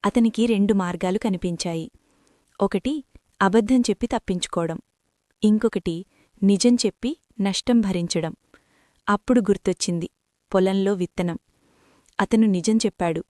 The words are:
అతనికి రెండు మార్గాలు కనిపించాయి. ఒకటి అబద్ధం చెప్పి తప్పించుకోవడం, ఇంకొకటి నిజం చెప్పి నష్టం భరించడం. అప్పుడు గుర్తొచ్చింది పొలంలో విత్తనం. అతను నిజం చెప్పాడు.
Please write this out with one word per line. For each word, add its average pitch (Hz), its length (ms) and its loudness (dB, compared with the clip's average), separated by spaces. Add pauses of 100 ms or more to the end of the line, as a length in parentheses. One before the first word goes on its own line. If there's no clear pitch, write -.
అతనికి 226 400 2
రెండు 208 280 2
మార్గాలు 185 440 -2
కనిపించాయి. 175 720 -6 (720)
ఒకటి 247 440 -2 (360)
అబద్ధం 220 400 2
చెప్పి 226 260 -2
తప్పించుకోవడం, 170 720 -4 (640)
ఇంకొకటి 214 640 0 (380)
నిజం 202 320 4
చెప్పి 240 420 -4 (240)
నష్టం 220 400 0
భరించడం. 170 540 -4 (760)
అప్పుడు 233 320 2
గుర్తొచ్చింది 185 680 -2 (440)
పొలంలో 190 400 2
విత్తనం. 175 440 -4 (840)
అతను 220 260 4
నిజం 202 320 2
చెప్పాడు. 170 520 -2